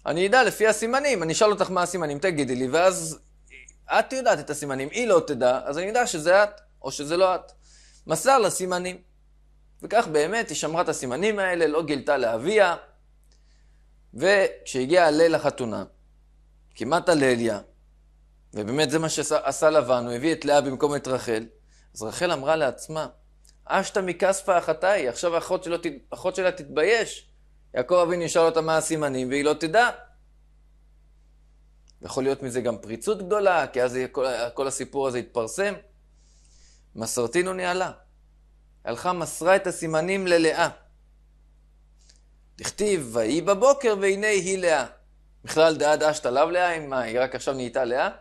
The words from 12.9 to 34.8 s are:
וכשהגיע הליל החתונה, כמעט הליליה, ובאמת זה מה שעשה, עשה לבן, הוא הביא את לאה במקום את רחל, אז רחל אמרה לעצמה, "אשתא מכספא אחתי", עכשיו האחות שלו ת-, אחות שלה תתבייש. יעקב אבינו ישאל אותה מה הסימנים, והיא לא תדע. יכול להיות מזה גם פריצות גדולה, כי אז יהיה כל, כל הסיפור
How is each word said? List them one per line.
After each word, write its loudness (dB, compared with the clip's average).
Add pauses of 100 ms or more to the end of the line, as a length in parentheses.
וכשהגיע 2
הליל 6
החתונה, -2 (920)
כמעט -2
הליליה, 2 (920)
ובאמת -2
זה 2
מה -2
שעשה, -2
עשה 2
לבן, 2
הוא -6
הביא 0
את -8
לאה 4
במקום 0
את -6
רחל, -2 (500)
אז -12
רחל -2
אמרה 0
לעצמה, -4 (580)
"אשתא -2
מכספא 0
אחתי", 0
עכשיו -2
האחות -2
שלו -4
ת-, -6 (220)
אחות -6
שלה 0
תתבייש. -2 (440)
יעקב 0
אבינו 2
ישאל 2
אותה 4
מה 2
הסימנים, -2
והיא -2
לא 4
תדע. 2 (2000)
יכול -6
להיות -2
מזה -6
גם -4
פריצות -6
גדולה, 2
כי -2
אז -2
יהיה -4
כל, -4 (280)
כל -4
הסיפור -4